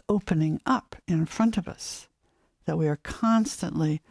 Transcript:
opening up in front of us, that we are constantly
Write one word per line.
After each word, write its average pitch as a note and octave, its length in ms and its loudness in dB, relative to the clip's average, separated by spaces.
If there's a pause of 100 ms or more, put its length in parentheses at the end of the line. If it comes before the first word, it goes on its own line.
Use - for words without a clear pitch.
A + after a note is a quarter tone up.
opening D#3+ 580 0
up - 300 -2 (120)
in D#3+ 180 2
front A3 320 0
of F3 100 -4
us, - 400 -14 (560)
that D#3 140 -2
we D#3 100 2
are D3 160 0
constantly F#3+ 1080 0